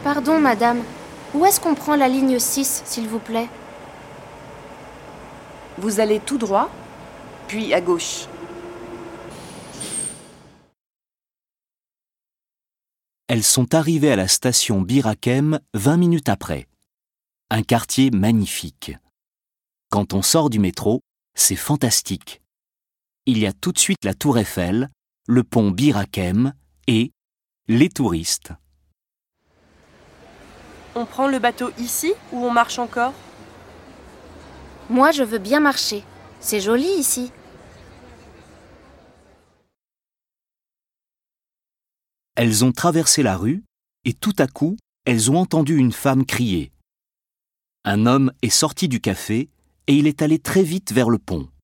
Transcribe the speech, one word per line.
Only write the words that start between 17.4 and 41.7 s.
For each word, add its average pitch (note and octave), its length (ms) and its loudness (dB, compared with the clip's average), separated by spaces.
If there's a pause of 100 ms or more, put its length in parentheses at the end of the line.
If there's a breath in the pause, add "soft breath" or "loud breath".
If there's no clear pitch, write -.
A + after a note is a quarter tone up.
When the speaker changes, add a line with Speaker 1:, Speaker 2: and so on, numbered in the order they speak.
Speaker 3:
Un A2 140 0
quartier C3 480 2
magnifique. G2+ 840 0 (960)
Quand G#2 240 -2
on G2 80 2
sort D3+ 280 2
du A2 100 -2
métro, G2+ 420 0 (320)
c'est - 240 0
fantastique. - 840 -2 (840)
Il A#2+ 140 2
y G#2+ 80 2
a F#2+ 60 -2
tout - 180 -4
de - 80 -4
suite - 260 0
la G2 80 0
tour C#3 240 2
Eiffel, G2+ 540 -2 (360)
le B2 160 4
pont G#2+ 280 2
Bir A#2+ 260 2
Hakeim G2+ 560 0 (320)
et A#2+ 260 0 (560)
les B2 220 4
touristes. F2 640 -2 (2500)
Speaker 4:
On A#3+ 120 -4
prend C4 220 -2
le C4 120 0
bateau A#3+ 380 -2
ici B3 360 -4 (180)
ou B3 140 -4
on A#3+ 60 0
marche A#3 280 0
encore ? A#3+ 340 -4 (1700)
Speaker 1:
Moi, B3+ 240 4
je C#4+ 120 2
veux A3 160 -2
bien A3 200 2
marcher. B3 440 0 (360)
C'est G#3+ 220 -2
joli A#3 260 2 (120)
ici. B3 320 -2 (4000)